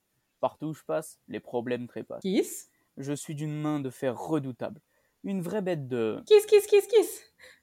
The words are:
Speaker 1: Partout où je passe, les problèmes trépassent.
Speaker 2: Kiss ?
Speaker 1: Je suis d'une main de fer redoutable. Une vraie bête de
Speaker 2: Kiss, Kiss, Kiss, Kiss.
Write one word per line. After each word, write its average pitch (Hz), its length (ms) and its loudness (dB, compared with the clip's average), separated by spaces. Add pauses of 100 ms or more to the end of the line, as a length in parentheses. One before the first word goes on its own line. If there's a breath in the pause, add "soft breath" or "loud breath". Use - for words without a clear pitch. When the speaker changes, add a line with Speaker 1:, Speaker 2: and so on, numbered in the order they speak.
(420)
Speaker 1:
Partout 156 260 -2
où 160 60 -4
je - 100 -16
passe, 160 340 -6 (100)
les 107 120 -8
problèmes 123 480 -4
trépassent. 113 340 -12
Speaker 2:
Kiss ? - 480 -2 (280)
Speaker 1:
Je 135 160 -6
suis 151 220 -8
d'une 151 200 -6
main 151 240 -2
de 135 100 -4
fer 123 260 -2
redoutable. 135 680 -4 (420)
Une 190 180 -4
vraie 180 200 -4
bête 170 260 -2
de 117 400 0
Speaker 2:
Kiss, 415 180 8
Kiss, 415 220 6
Kiss, 392 200 6
Kiss. - 360 2 (400 soft breath)